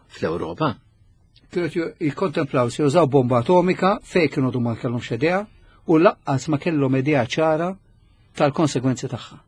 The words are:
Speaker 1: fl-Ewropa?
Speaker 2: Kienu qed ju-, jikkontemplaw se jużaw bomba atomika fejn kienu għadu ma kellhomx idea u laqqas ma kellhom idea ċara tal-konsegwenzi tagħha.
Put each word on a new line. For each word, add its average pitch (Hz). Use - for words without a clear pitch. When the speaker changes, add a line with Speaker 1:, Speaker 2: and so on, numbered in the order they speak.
Speaker 1:
fl-Ewropa? 87
Speaker 2:
Kienu 175
qed -
ju-, 165
jikkontemplaw 143
se 151
jużaw 151
bomba 123
atomika 180
fejn 165
kienu 131
għadu 123
ma 117
kellhomx 120
idea 165
u 160
laqqas 165
ma 147
kellhom 139
idea 135
ċara 160
tal-konsegwenzi 139
tagħha. -